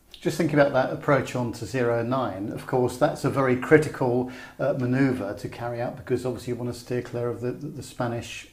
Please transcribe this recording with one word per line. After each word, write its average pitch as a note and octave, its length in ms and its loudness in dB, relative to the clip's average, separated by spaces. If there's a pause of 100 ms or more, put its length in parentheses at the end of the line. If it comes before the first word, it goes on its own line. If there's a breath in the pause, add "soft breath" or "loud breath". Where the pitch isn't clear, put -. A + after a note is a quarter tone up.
(120)
Just D#3+ 260 -4
thinking D3+ 200 4
about C#3 140 6
that C3 220 2
approach C3 420 2
on A#2+ 180 -2
to - 120 -8
zero A#2 360 2
nine, A#2 520 -2
of - 120 -8
course, B2 320 2
that's - 280 2
a C3 40 4
very B2+ 280 4
critical, B2+ 760 2 (260 loud breath)
uh, C#3 200 0
manoeuvre B2 600 2
to A#2 120 -10
carry A#2+ 320 -6
out, - 160 -4
because B2 280 -2
obviously B2 280 -4
you - 20 -2
want A#2+ 180 -6
to A#2+ 60 -10
steer B2 220 -4
clear A#2+ 260 -4
of A2 140 -4
the, B2 100 -2
the, D3 160 -8
the B2 160 -10
Spanish, - 680 -6